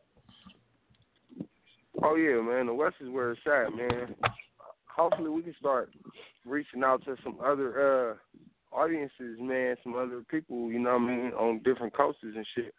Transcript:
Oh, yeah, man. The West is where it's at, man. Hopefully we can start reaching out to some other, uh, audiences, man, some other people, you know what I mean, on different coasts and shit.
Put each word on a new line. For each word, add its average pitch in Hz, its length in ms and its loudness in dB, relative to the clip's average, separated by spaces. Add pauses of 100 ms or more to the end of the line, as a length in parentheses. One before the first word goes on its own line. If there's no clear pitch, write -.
(2000)
Oh, 151 140 4
yeah, 143 260 4
man. 123 260 0
The 117 60 0
West 156 280 0
is 131 80 -10
where 123 220 -2
it's 113 140 -8
at, 123 300 2
man. 123 400 -2 (800)
Hopefully 165 340 2
we 160 120 -2
can 170 180 -10
start 131 320 0 (540)
reaching 135 380 -4
out 131 220 4
to 135 180 -6
some 107 200 -8
other, 135 680 2
uh, - 640 -16
audiences, 139 640 -2
man, 127 440 0
some 120 120 -6
other 123 340 -6
people, 123 420 -4
you 120 80 -2
know 123 120 2
what 123 100 4
I 117 40 2
mean, 123 280 -2
on 113 300 0
different 120 320 2
coasts 147 280 2
and 107 220 -10 (100)
shit. 120 240 -6